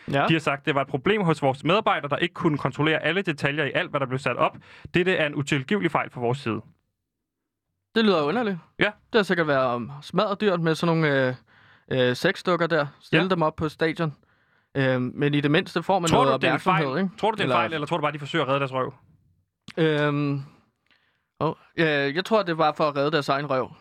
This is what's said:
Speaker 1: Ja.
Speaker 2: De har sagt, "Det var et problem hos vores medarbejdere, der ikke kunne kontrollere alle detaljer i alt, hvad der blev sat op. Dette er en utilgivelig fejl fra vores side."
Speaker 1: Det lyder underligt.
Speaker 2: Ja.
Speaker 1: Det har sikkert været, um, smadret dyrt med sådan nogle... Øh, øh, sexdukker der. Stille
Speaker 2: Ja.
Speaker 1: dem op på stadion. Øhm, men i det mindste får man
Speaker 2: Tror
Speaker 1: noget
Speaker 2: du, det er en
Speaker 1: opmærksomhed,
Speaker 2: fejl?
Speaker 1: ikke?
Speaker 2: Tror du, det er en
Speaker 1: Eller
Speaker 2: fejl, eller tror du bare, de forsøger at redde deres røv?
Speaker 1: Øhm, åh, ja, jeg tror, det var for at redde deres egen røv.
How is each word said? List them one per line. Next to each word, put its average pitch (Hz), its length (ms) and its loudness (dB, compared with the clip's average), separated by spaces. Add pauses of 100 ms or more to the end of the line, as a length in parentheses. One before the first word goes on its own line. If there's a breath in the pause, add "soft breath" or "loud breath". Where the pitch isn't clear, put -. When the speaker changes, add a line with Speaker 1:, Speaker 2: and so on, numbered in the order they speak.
(120 loud breath)
Speaker 1:
Ja. 139 160 2
Speaker 2:
De 160 60 4
har 160 60 2
sagt, 139 260 -4
"Det 151 80 0
var 139 60 0
et 135 80 -4
problem 196 340 0
hos 165 200 0
vores 135 220 0
medarbejdere, 180 440 0
der 139 80 -2
ikke 175 180 -2
kunne 151 240 0
kontrollere 147 440 0
alle 170 200 0
detaljer 147 420 -2
i 127 100 -4
alt, 170 160 -2
hvad 147 100 -2
der 135 60 -4
blev 127 120 -2
sat 123 180 -4
op. 165 200 0 (380 loud breath)
Dette 180 220 2
er 160 100 0
en 147 80 -4
utilgivelig 151 560 -2
fejl 127 200 -2
fra - 100 -12
vores 120 180 0
side." 107 220 -4 (1300)
Speaker 1:
Det 226 100 2
lyder 185 180 4
underligt. 196 340 0 (220)
Speaker 2:
Ja. 175 60 2 (280)
Speaker 1:
Det - 60 2
har 208 40 4
sikkert 175 240 0
været, 131 300 2
um, 120 140 -6 (120)
smadret 196 380 -2
dyrt 185 200 2
med 160 140 2
sådan 165 220 0
nogle... 143 320 2
Øh, 127 60 -4 (760 soft breath)
øh, 123 80 0
sexdukker 170 500 0
der. 156 200 0 (140)
Stille 165 220 2
Speaker 2:
Ja. 190 60 0
Speaker 1:
dem 180 140 2
op 156 140 0
på 160 120 -2
stadion. 160 460 -2 (600)
Øhm, 131 380 0
men 147 200 0
i 147 60 2
det 143 100 2
mindste 151 320 0
får 190 160 2
man 170 100 -2
Speaker 2:
Tror 202 160 4
Speaker 1:
noget 135 180 0
Speaker 2:
du, - 40 0
det 127 40 2
er 131 40 0
en 160 60 -2
Speaker 1:
opmærksomhed, 185 340 0
Speaker 2:
fejl? 180 100 0
Speaker 1:
ikke? 185 120 -6
Speaker 2:
Tror 208 140 -2
du, 220 40 -2
det 214 60 -6
er 196 40 -2
en 135 60 0
Speaker 1:
Eller 151 60 2
Speaker 2:
fejl, 170 180 0
eller 147 120 -4
tror 165 100 -2
du 165 60 -2
bare, 147 100 0
de 151 60 -8
forsøger 147 260 -2
at 123 40 -4
redde 139 120 2
deres 135 120 -4
røv? 127 220 -4 (800)
Speaker 1:
Øhm, 147 640 0 (1000 soft breath)
åh, 156 140 -2 (240 soft breath)
ja, 147 360 2
jeg 180 100 -2
tror, 220 180 2
det 170 160 -2
var 156 140 4
for 156 120 0
at 143 120 0
redde 143 160 2
deres 147 160 0
egen 143 220 0
røv. 131 300 0